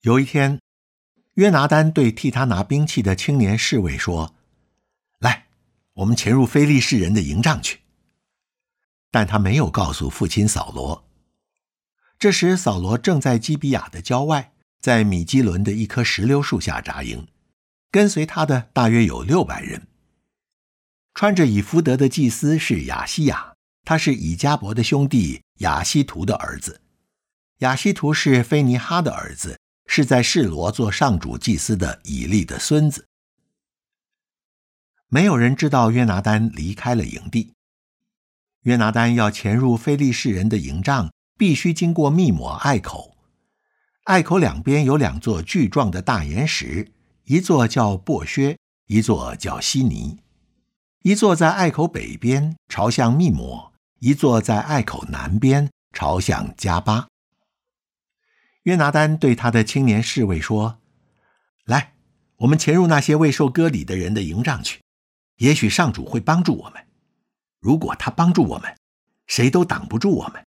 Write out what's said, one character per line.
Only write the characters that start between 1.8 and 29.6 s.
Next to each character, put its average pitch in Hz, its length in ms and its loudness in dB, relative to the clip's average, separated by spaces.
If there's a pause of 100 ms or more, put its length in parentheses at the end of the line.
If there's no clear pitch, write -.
对 139 220 2
替 131 180 -4
他 123 140 -2
拿 101 180 0
兵 143 240 0
器 - 160 -2
的 95 140 2
青 143 220 0
年 107 200 2
侍 - 220 0
卫 82 180 -2
说 80 380 -4 (840)
：“来， - 280 -4 (460)
我 95 120 -4
们 113 80 2
潜 113 200 0
入 131 120 6
非 143 200 4
利 147 160 4
士 117 180 0
人 90 140 0
的 147 80 2
营 76 200 -2
帐 156 200 0
去。” - 180 -8 (1300)
但 110 160 0
他 107 140 0
没 101 160 2
有 147 160 0
告 76 220 -2
诉 - 160 -6
父 - 180 -4
亲 104 180 0
扫 - 260 -2
罗。 67 360 -10 (1120)
这 208 100 4
时， 185 280 2
扫 104 200 -2
罗 92 200 -2
正 156 240 0
在 123 180 2
基 151 160 -4
比 147 140 -4
亚 123 180 -2
的 - 140 -16
郊 127 240 -4
外， 151 260 -4 (300)
在 117 240 2
米 90 180 0
基 131 180 2
伦 98 220 0
的 104 80 -2
一 107 160 -4
棵 120 160 -4
石 98 200 -2
榴 139 200 2
树 120 160 -2
下 - 220 -6
扎 - 220 -12
营， 58 220 -10 (640)
跟 202 200 4
随 156 160 -2
他 156 200 -4
的 131 180 0 (100)
大 120 160 2
约 117 160 4
有 64 180 -4
六 135 220 2
百 - 160 -10
人。 - 260 -14 (1300)
穿 208 200 2
着 170 140 4
以 101 140 2
弗 165 200 0
得 131 140 2
的 135 140 2
祭 131 200 2
司 151 300 0
是 87 240 -2
亚 64 220 -8
西 156 200 -2
亚， - 300 -4 (280)
他 165 140 0
是 151 160 0
以 87 220 -4
迦 147 220 0
伯 104 160 -8
的 113 100 0
兄 143 240 0
弟 90 340 0 (180)
亚 78 220 -2
西 143 220 0
图 80 220 -6
的 107 100 0
儿 69 240 -10
子。 - 220 -14 (760)
亚 131 160 0
西 196 180 0
图 151 200 -2
是 131 300 4
菲 147 180 2
尼 123 160 2
哈 170 240 -2
的 151 120 -2
儿 - 200 -12
子， - 260 -10 (280)